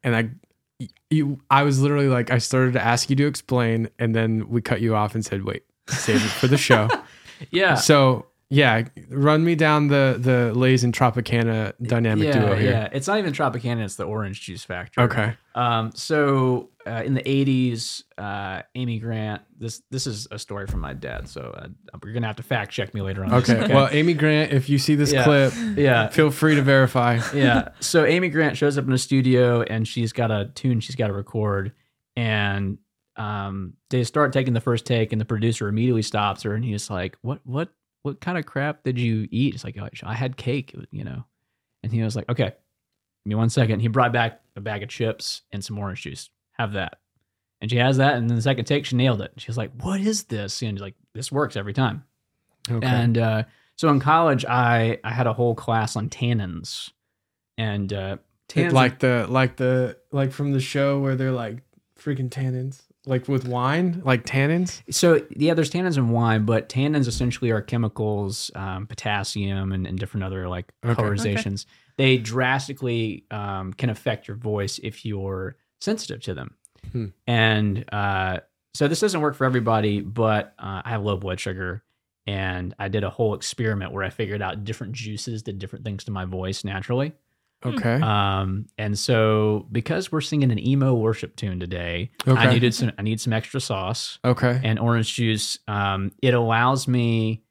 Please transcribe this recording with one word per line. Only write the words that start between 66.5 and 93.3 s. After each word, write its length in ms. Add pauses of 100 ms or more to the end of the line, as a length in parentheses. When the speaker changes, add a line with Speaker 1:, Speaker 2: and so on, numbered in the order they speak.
Speaker 2:
tannins 400
essentially 420
are 120
chemicals, 920
um, 320
potassium 840
and, 140
and 120
different 260
other, 240
like, 220 (140)
Speaker 1:
Okay. 160
Speaker 2:
colorizations. 640
Speaker 3:
Okay. 60 (260)
Speaker 2:
They 220
drastically, 1120
um, 420
can 160
affect 400
your 80
voice 460
if 240
you're 500 (240)
sensitive 440
to 100
them. 200 (380)
Speaker 1:
Hmm. 140 (200)
Speaker 2:
And, 640
uh, 500 (340)
so 120
this 140
doesn't 220
work 120
for 120
everybody, 560
but, 560
uh, 260
I 60
have 120
low 140
blood 240
sugar, 420 (440)
and 520
I 100
did 140
a 80
whole 240
experiment 580
where 120
I 60
figured 320
out 220
different 280
juices 500
did 160
different 280
things 180
to 60
my 160
voice 380
naturally. 480 (520)
Speaker 1:
Okay. 360
Speaker 2:
Um, 640 (120)
and 200
so 720
because 400
we're 120
singing 280
an 80
emo 360
worship 420
tune 240
today, 500 (160)
I 40
Speaker 1:
Okay. 240
Speaker 2:
needed 200
some, 240
I 40
need 180
some 140